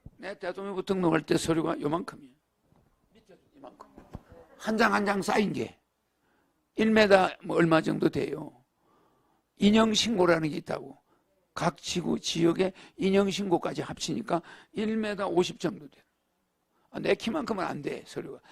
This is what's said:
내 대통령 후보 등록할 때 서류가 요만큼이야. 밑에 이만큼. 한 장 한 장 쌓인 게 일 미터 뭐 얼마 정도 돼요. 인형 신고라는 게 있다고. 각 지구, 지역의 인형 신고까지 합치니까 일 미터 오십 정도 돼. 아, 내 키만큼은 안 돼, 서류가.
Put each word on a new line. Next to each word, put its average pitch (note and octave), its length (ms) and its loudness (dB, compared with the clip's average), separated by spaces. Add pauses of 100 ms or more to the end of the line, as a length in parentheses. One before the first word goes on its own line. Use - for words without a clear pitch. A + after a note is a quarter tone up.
(180)
내 G3 220 -12
대통령 G3 340 -8
후보 F#3 80 -4
등록할 E3+ 400 2
때 E3 160 0
서류가 D#3+ 440 -2
요만큼이야. - 480 -6 (840)
밑에 G3+ 220 -20 (200)
이만큼. - 320 -20 (680)
한 A3 200 -4
장 G#3+ 160 4
한 G3+ 120 2
장 G3+ 160 0
쌓인 G3+ 320 0
게 A#2 240 -8 (960)
일 A3 160 2
미터 G3+ 380 6 (140)
뭐 E3 140 -4
얼마 D#3+ 240 4
정도 D#3 280 0
돼요. - 420 -6 (1040)
인형 G#3+ 360 4
신고라는 F3 560 2
게 C#3+ 80 -6
있다고. - 400 -8 (560)
각 E3 240 -2
지구, D#3+ 420 -4
지역의 E3+ 540 0 (240)
인형 G3 320 2
신고까지 F3 520 -2
합치니까 E3 600 -4 (320)
일 A3 240 -4
미터 G#3 300 -4
오십 E3+ 320 0
정도 E3+ 300 -6
돼. - 120 -20 (920)
아, - 80 -10
내 - 140 0
키만큼은 G3 500 -4
안 C#3+ 180 -6
돼, C#3+ 260 -8
서류가. - 320 -12 (120)